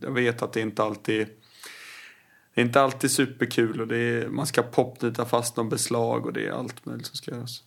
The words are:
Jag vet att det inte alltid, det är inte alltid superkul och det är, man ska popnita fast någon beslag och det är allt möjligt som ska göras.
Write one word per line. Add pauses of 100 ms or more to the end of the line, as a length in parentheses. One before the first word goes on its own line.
Jag
vet
att
det
inte
alltid, (1300)
det
är
inte
alltid
superkul
och
det
är,
man
ska
popnita
fast
någon
beslag
och
det
är
allt
möjligt
som
ska
göras.